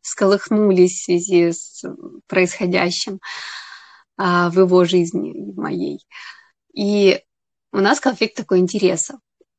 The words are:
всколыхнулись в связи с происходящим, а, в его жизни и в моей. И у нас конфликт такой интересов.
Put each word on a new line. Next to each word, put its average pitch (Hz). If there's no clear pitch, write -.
всколыхнулись 196
в -
связи 175
с -
происходящим, 185
а, 175
в 175
его 180
жизни 170
и 208
в 185
моей. -
И 202
у 202
нас 202
конфликт 226
такой 190
интересов. 180